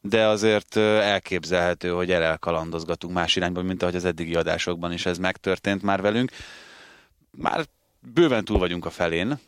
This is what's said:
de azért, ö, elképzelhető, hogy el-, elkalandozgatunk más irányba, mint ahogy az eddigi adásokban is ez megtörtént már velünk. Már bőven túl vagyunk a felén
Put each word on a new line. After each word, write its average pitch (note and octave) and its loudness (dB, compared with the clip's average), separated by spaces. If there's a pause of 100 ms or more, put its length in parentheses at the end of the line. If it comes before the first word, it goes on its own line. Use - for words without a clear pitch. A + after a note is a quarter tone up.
de A2 2
azért, G#2+ 2
ö, G#2+ 4
elképzelhető, F2+ 0
hogy F2 0
el-, F2 4
elkalandozgatunk E2 -4
más F2 0
irányba, F2+ -2
mint F#2 -4
ahogy F2+ 0
az F2+ -4
eddigi E2+ -2
adásokban E2+ -2
is F2 -6
ez F2+ -2
megtörtént F#2 -2
már G2 0
velünk. A2+ 0 (1000)
Már - -2 (340)
bőven B2 2
túl G#2 -2
vagyunk F2 -2
a E2+ -6
felén F2 -2